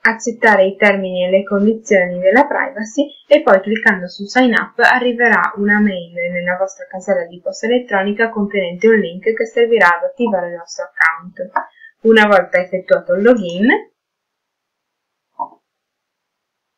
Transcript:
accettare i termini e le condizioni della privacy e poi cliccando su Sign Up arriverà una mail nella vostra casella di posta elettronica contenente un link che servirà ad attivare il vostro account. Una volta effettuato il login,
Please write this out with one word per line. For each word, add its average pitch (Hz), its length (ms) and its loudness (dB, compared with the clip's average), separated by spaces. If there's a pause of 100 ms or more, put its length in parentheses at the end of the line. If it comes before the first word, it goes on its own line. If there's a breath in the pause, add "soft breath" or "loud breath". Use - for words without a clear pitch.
accettare 220 600 2
i 190 100 -4
termini 190 480 0
e 180 60 -2
le 196 120 2
condizioni 196 760 0
della 226 260 4
privacy 277 640 -6 (180 loud breath)
e 302 160 4
poi 196 180 4
cliccando 208 460 -2
su 202 180 -14
Sign 247 300 2
Up - 240 -4
arriverà 233 760 2
una 208 240 0
mail 180 320 -2 (180)
nella 180 260 -4
vostra 190 300 -8
casella 185 400 -4
di 180 140 -20
posta 190 260 -8
elettronica 220 600 -2
contenente 196 580 -4
un 220 140 6
link 185 340 -4
che - 120 -4
servirà 226 500 2
ad - 80 -6
attivare 208 480 -4
il 170 60 -12
vostro 175 260 -14
account. 170 680 -6 (520 loud breath)
Una 220 260 4
volta 185 300 2
effettuato 180 560 -2
il 196 80 -2
login, 208 460 2 (3000)